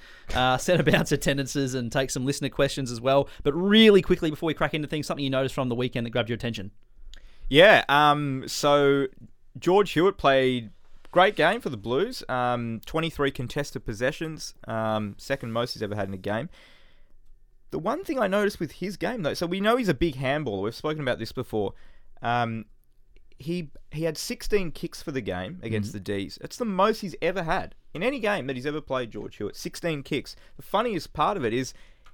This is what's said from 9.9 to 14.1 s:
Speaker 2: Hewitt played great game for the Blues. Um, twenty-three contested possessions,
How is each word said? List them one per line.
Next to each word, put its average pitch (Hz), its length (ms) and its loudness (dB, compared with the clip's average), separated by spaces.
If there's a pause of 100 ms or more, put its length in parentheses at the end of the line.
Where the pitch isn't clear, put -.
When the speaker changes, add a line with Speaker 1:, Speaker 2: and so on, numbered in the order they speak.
Speaker 2:
Hewitt 185 260 4
played 127 520 4 (420)
great 190 220 6
game 175 280 2
for 185 80 -6
the 117 80 -6
Blues. 131 500 -2
Um, 120 560 -2
twenty-three 151 460 -2
contested 135 560 -6
possessions, 139 680 -6 (160)